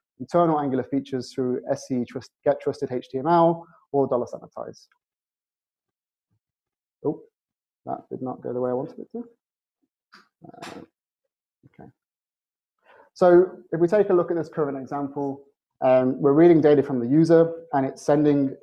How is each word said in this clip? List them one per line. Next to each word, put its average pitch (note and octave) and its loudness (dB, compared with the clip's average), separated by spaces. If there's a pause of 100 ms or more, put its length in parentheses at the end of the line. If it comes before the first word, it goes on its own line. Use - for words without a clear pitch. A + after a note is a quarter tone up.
(200)
internal D#3+ 0
Angular C3 -4
features C3+ -8
through B2+ -4
S C#3 -6
C B2 -4
trust, - -16 (120)
get C#3+ -2
trusted C#3+ -6
H B2+ -10
T C3 -8
M C3+ -6
L E3+ 2 (240)
or C#3 0
dollar A#2+ -4
sanitize. A2+ -16 (2250)
Oh, D#3 -6 (640)
that - -12
did B2+ -10
not B2+ -10
go B2+ -10
the B2 -6
way B2+ -4
I - -4
wanted C3+ -8
it - -18
to. A#3 -12 (1160)
Uh, - -18 (880)
okay. - -20 (1200)
So F3+ 4 (120)
if E3 -4
we F3 2
take G3+ 2
a G3 2
look F3 0
at E3+ -2
this D#3+ -6
current C#3 -6
example, C#3 -8 (380)
um, C3 2
we're C#3 4
reading E3 6
data D3 4
from C3+ -4
the A#2 -6
user, E3 4 (200)
and C3+ 0
it's - -10
sending, D3 0